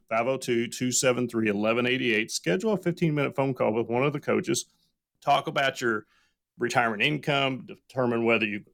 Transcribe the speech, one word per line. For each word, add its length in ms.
five 160
oh 100
two, 320
two 240
seven 340
three, 220
eleven 380
eighty-eight. 440
Schedule 440
a 20
fifteen-minute 580
phone 200
call 180
with 160
one 160
of 80
the 80
coaches. 460
Talk 240
about 340
your 240
retirement 440
income, 640
determine 580
whether 200
you, 180